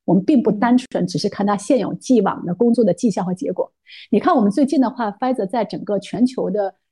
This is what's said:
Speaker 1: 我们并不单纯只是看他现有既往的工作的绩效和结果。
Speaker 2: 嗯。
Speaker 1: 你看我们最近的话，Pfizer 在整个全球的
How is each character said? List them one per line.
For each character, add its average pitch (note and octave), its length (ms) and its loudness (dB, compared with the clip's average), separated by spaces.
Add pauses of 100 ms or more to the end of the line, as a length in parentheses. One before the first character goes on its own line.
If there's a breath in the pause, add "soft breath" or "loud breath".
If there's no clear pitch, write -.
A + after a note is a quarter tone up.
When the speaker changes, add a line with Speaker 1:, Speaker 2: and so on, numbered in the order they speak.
Speaker 1:
我 - 80 2
们 G3 100 2
并 C#4 200 4
不 - 80 2
单 A#3+ 260 2
纯 F3 300 -2
只 E3+ 100 -6
是 G#3 100 -2
看 - 160 -4
他 G3+ 140 0
现 B3+ 220 0
有 F#3 160 -4
既 A#3 260 2
往 - 240 -2
的 F3 80 -4
工 A#3+ 180 2
作 A#3 140 4
的 - 80 2
绩 - 160 0
效 F#3+ 140 -2
和 F3+ 100 -4
结 - 180 -6
果。 - 140 -4
Speaker 2:
嗯。 - 80 -14 (380 loud breath)
Speaker 1:
你 G#3 80 4
看 F4+ 160 2
我 C4 40 4
们 G#3 120 4
最 D4 120 2
近 C#4+ 160 2
的 C4 80 2
话， A#3 220 -4
Pfizer B3+ 380 -4
在 A3 180 -4
整 F3 180 -10
个 G3+ 140 -2
全 F#3+ 260 -2
球 B3+ 280 -2
的 G3 240 -2 (160)